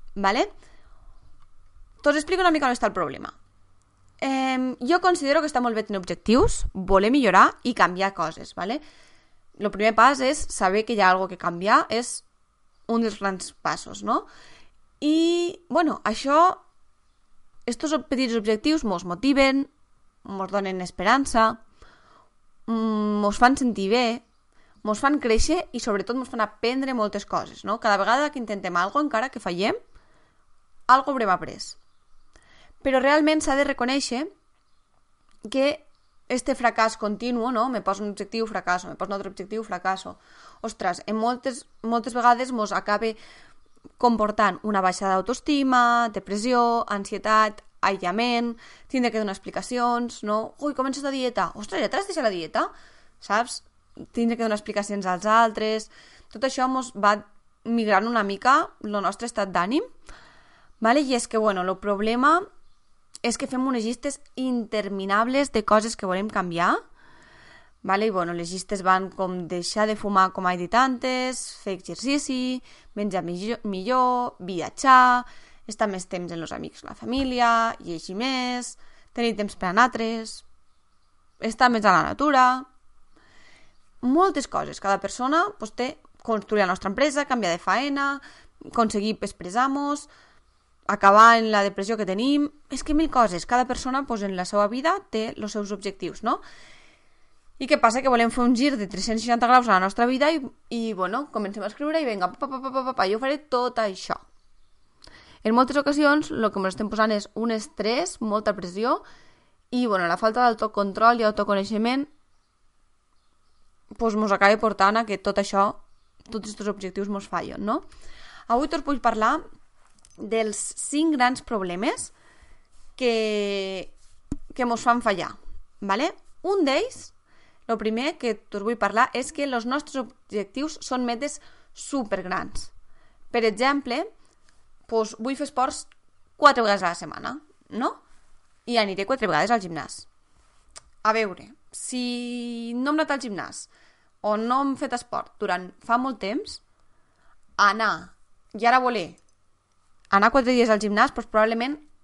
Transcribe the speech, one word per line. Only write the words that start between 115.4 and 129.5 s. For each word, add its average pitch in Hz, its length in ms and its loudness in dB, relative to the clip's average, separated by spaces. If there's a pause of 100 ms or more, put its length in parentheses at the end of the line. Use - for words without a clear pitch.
això, 196 240 2 (640)
tots 220 240 -10
estos 208 160 -8
objectius 202 400 -8
mos 196 160 -6
fallen, - 400 -8
no? 254 160 -2 (720)
Avui 277 160 0
t'us 330 160 -6
vull 285 160 -2
parlar 226 380 2 (800)
dels 214 440 -4 (160)
cinc 302 400 -2
grans 247 240 0
problemes 196 680 -4 (880)
que, 208 920 -2 (640)
que 254 120 -2
mos 233 200 -2
fan 240 160 4
fallar, 190 320 -2 (480)
vale? 220 320 0 (320)
Un 381 200 2
d'ells, 339 480 -2 (540)
lo 233 100 0
primer 226 380 -2
que 240 180 -4
t'us 208 300 -10
vull 226 160 -2
parlar 214 320 2
és 262 240 -6
que 285 100 -2
los 240 220 -4